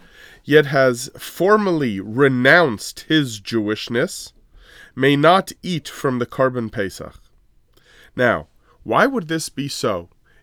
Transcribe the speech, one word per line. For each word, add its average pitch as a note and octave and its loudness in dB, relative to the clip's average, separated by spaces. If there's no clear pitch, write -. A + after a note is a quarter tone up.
yet D3 4
has C3 0
formally E3+ 0
renounced C3 2
his C3 -2
Jewishness, A2+ -4
may C#3 2
not E3 4
eat F3 -8
from C3 -4
the A#2+ -4
Karban B2 -2
Pesach. - -8
Now, G#2+ 0
why C3 2
would B3 -4
this D#3+ -6
be C#3 -8
so? F#2 -4